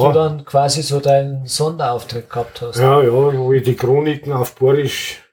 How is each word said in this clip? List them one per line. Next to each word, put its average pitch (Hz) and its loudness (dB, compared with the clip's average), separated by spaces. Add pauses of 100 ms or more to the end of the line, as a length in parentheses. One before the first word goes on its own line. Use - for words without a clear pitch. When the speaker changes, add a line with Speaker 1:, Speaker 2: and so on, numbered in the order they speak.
Speaker 1:
du 143 4
dann 151 0
quasi 143 0
so 139 -4
deinen 139 0
Sonderauftritt 151 -6
gehabt - -10
hast. 117 -8
Speaker 2:
Ja, 135 6
ja, 123 4
wo 131 2
ich 135 2
die 123 0
Chroniken 143 0
auf 127 -4
Borisch 139 -2 (120)